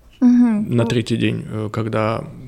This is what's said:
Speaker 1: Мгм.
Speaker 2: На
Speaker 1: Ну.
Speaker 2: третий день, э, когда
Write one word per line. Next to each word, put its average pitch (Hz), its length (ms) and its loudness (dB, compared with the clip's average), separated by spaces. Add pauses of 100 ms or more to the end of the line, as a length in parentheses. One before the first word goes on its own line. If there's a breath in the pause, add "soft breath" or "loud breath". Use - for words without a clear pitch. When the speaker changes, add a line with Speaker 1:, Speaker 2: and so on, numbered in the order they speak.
(220)
Speaker 1:
Мгм. 240 560 4
Speaker 2:
На 117 60 4
Speaker 1:
Ну. 117 60 0
Speaker 2:
третий 117 280 0
день, 110 340 0
э, 107 220 -4
когда 113 500 -2 (240)